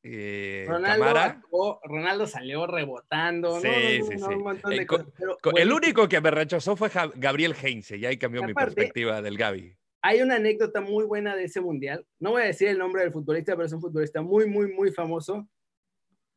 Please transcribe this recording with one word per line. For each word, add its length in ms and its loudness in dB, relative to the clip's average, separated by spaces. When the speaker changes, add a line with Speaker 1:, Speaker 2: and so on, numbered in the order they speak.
Speaker 1:
Eh, 640 -8
Speaker 2:
Ronaldo 380 2
Speaker 1:
Camara. 180 4
Speaker 2:
actuó, 600 -2
Ronaldo 420 -2
salió 400 -6
rebotando, 880 -2
no, 40 -4
Speaker 1:
Sí, 80 0
Speaker 2:
no, 360 2
no, 60 -4
Speaker 1:
sí, 60 -6
Speaker 2:
no, 120 -4
Speaker 1:
sí. 60 -2
Speaker 2:
un 80 -4
montón 300 -4
Speaker 1:
Eh, 60 0
Speaker 2:
de 80 -4
Speaker 1:
co-, 120 2
Speaker 2:
cosas, 200 -8
pero 240 -6
Speaker 1:
co-, 80 2
el 40 0
Speaker 2:
buenísimo. 220 6
Speaker 1:
único 320 4
que 120 2
me 100 4
rechazó 460 0
fue 120 -2
Ja-, 280 0
Gabriel 440 0
Heinze, 380 -6
y 80 -4
ahí 100 0
cambió 260 -4
mi 100 -4
Speaker 2:
Aparte, 240 0
Speaker 1:
perspectiva 460 0
del 140 -4
Gavi. 400 -2
Speaker 2:
hay 200 4
una 140 4
anécdota 460 0
muy 220 0
buena 300 -2
de 100 -4
ese 160 -6
mundial. 460 -6
No 100 -2
voy 120 2
a 40 2
decir 220 2
el 100 2
nombre 240 0
del 100 2
futbolista, 440 -2
pero 100 -2
es 60 -4
un 80 -6
futbolista 420 -2
muy, 240 4
muy, 260 2
muy 200 2
famoso, 560 -4